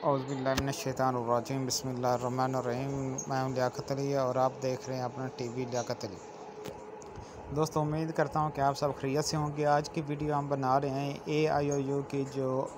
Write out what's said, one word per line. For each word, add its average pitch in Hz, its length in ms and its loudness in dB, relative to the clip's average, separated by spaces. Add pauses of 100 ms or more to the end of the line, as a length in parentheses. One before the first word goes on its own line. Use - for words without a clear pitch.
औज़ुबिल्लाहि 135 540 2
मिनश्शैतानिर्रजीम, 131 1040 2
बिस्मिल्लाहिर्रहमानिर्रहीम। 127 1300 0 (380)
मैं 131 140 0
हूं 131 100 0
लियाकत 127 400 0
अली 139 220 0
और 127 240 2
आप 131 140 4
देख 127 360 -2
रहे 131 100 -4
हैं 123 60 -4
अपना 127 220 -4
टीवी 123 400 -4
लियाकत 120 380 -2
अली। 95 120 -8 (1400)
दोस्तों, 156 280 2
उम्मीद 156 300 0
करता 156 280 2
हूं 151 100 2
कि 143 100 -4
आप 139 140 4
सब 139 240 0
खैरियत 139 260 2
से - 120 0
होंगे। 147 280 0
आज 147 240 4
की - 120 -4
वीडियो 147 340 -2
हम 143 140 0
बना 135 300 4
रहे 139 120 0
हैं 139 380 -4
एआईओयू 143 720 2
की 139 220 -2
जो 131 540 0